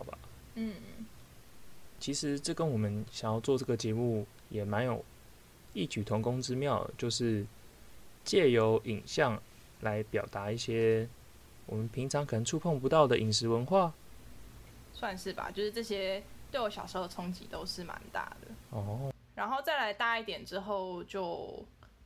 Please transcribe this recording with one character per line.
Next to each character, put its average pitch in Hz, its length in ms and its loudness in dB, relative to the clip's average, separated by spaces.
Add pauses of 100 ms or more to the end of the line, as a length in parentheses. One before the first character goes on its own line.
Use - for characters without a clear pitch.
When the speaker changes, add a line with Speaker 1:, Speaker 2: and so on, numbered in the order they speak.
Speaker 1:
吧。 - 180 -10 (380)
Speaker 2:
嗯。 220 180 -4 (1300)
Speaker 1:
其 139 120 -2
实 143 260 0
这 165 140 -2
跟 165 160 2
我 127 80 2
们 107 360 0
想 110 200 -2
要 110 60 2
做 131 180 4
这 127 80 0
个 120 120 2
节 110 180 0
目 113 320 2 (220)
也 107 160 -2
蛮 104 200 2
有 120 180 0 (720)
异 180 140 0
曲 - 160 -2
同 104 180 2
工 123 220 0
之 127 140 -2
妙 131 260 2
的， - 160 -6
就 120 100 0
是 113 380 2 (800)
借 170 260 8
由 110 340 8
影 107 220 -2
像 127 340 2 (420)
来 107 200 0
表 - 240 -2
达 101 240 -4
一 113 60 0
些 113 520 4 (580)
我 110 100 -6
们 110 120 0
平 127 220 -4
常 143 160 0
可 - 80 -2
能 110 100 2
触 160 140 0
碰 156 220 2
不 131 80 2
到 156 180 10
的 123 100 8
饮 110 160 4
食 113 160 2
文 117 160 4
化。 175 300 4 (1000)
Speaker 2:
算 202 240 -6
是 185 160 -6
吧， - 220 -6
就 196 80 -2
是 208 80 0
这 226 100 -4
些 196 420 -2 (280)
对 277 100 -2
我 220 80 2
小 - 160 -6
时 180 140 -6
候 185 60 -2
的 175 40 -6
冲 180 240 -4
击 - 160 -10
都 160 160 -8
是 180 200 -6
蛮 - 140 -8 (140)
大 - 280 -6
的。 - 80 -16 (220)
Speaker 1:
哦。 117 420 -4 (240)
Speaker 2:
然 208 140 -2
后 269 120 -2
再 302 160 2
来 262 140 0
大 233 260 2
一 220 60 -4
点 180 200 -6
之 180 140 -6
后 185 460 -4
就， 175 600 -6 (420)